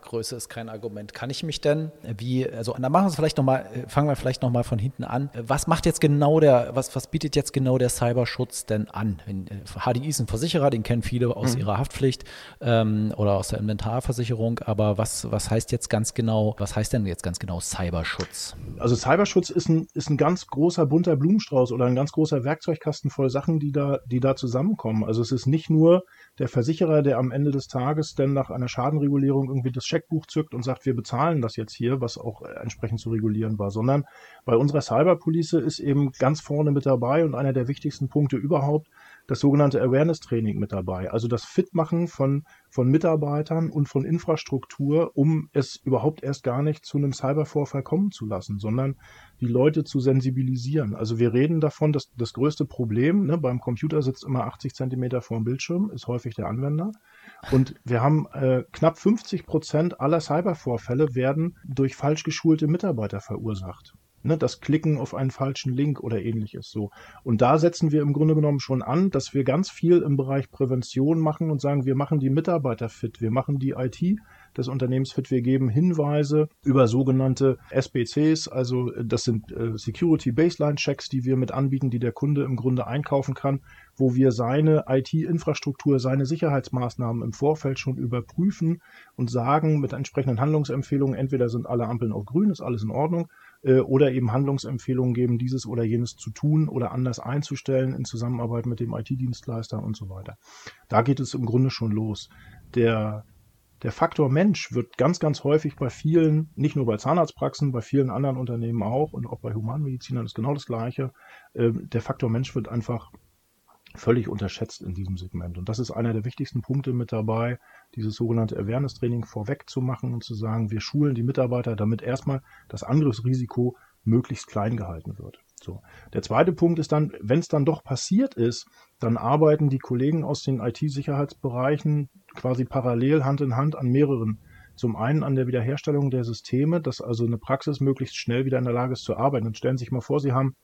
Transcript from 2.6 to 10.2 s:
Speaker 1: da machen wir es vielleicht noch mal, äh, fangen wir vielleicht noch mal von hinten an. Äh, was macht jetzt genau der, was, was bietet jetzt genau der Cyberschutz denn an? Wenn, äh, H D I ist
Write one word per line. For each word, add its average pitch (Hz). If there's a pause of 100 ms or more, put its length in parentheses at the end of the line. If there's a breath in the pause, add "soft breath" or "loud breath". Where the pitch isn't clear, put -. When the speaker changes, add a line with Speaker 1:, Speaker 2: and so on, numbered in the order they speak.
Speaker 1:
da 131
machen 180
wir 196
es 160
vielleicht 156
noch 139
mal, 131 (140)
äh, 123
fangen 143
wir 147
vielleicht 127
noch 123
mal 120
von 117
hinten 120
an. 139
Äh, 117
was 135
macht 165
jetzt 165
genau 147
der, 127
was, 131
was -
bietet 151
jetzt 143
genau 131
der 123
Cyberschutz 120
denn 107
an? 104
Wenn, 95
äh, 98 (160)
H 113
D 120
I 143
ist 147